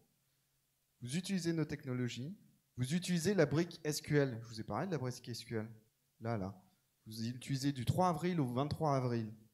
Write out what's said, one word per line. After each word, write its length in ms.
Vous 160
utilisez 360
nos 120
technologies, 720
vous 160
utilisez 420
la 120
brique 380
S 160
Q 180
L. 240
Je 60
vous 120
ai 40
parlé 220
de 60
la 60
brique 300
S 160
Q 140
L. 120
Là, 160
là. 240
Vous 180
utilisez 480
du 120
trois 240
avril 320
au 60
vingt-trois 500
avril. 360